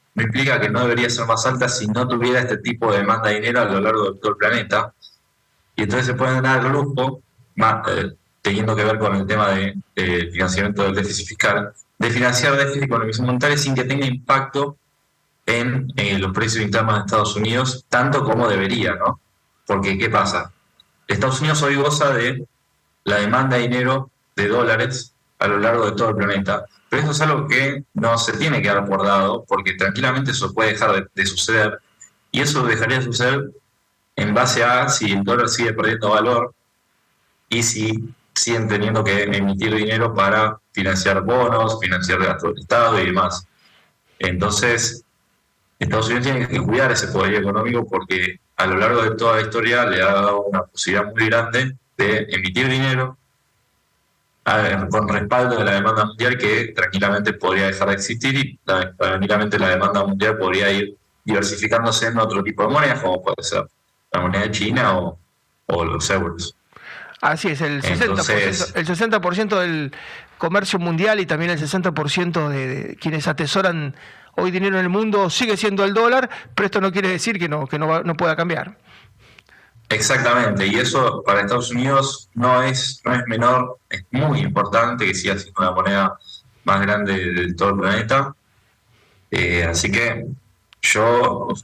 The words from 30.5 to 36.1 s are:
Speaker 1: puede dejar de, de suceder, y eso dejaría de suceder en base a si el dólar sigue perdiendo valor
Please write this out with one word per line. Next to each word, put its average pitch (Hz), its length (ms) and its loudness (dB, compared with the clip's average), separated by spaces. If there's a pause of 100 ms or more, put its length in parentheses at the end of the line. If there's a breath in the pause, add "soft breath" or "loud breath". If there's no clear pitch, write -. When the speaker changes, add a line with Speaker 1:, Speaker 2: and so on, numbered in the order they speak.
Speaker 1:
puede 110 200 0
dejar 107 200 2
de, 98 220 -2
de - 100 0
suceder, 107 540 0 (500 loud breath)
y - 120 0
eso 147 220 0
dejaría 127 360 0
de 131 60 -2
suceder 127 440 0 (680)
en 104 180 0
base 123 280 2
a 127 240 2
si 104 260 0
el 98 100 0
dólar 117 260 2
sigue 117 240 0
perdiendo 107 360 0
valor 117 440 2 (920)